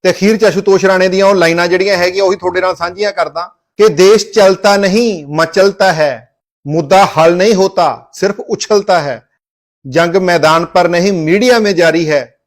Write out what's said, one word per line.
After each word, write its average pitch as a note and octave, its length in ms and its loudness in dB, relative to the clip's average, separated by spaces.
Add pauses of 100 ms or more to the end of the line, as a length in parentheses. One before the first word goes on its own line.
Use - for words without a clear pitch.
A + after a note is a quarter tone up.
ਤੇ F#3 80 0
ਅਖੀਰ G3+ 280 0
'ਚ G#3+ 60 0
ਆਸ਼ੂਤੋਸ਼ F#3+ 420 0
ਰਾਣੇ F#3+ 220 2
ਦੀਆਂ F#3+ 180 0
ਉਹ G3+ 100 2
ਲਾਈਨਾਂ E3+ 320 0
ਜਿਹੜੀਆਂ F#3 300 0
ਹੈਗੀਆਂ, F#3 260 -2
ਉਹੀ F#3+ 120 0
ਤੁਹਾਡੇ F3 260 -4
ਨਾਲ F#3 140 -2
ਸਾਂਝੀਆਂ F3+ 360 -6
ਕਰਦਾ E3+ 440 -8 (220)
ਕਿ G#3+ 120 4
"ਦੇਸ਼ F#3+ 420 2
ਚਲਤਾ G3 460 2
ਨਹੀਂ, G3+ 500 -2
ਮਚਲਤਾ F#3 680 0
ਹੈ, C#3 420 -4 (320)
ਮੁੱਦਾ E3 380 2
ਹੱਲ E3 300 2
ਨਹੀਂ G3+ 200 2
ਹੋਤਾ, F3+ 580 -2
ਸਿਰਫ G#3 260 -4
ਉਛਲਤਾ G3+ 600 -2
ਹੈ। C3+ 280 -8 (600)
ਜੰਗ E3 280 -2
ਮੈਦਾਨ E3+ 500 0
ਪਰ F3 220 0
ਨਹੀਂ, F3 260 0
ਮੀਡੀਆ G3+ 460 0
ਮੇਂ G3+ 140 0
ਜਾਰੀ E3 360 0
ਹੈ C3+ 260 -4 (120)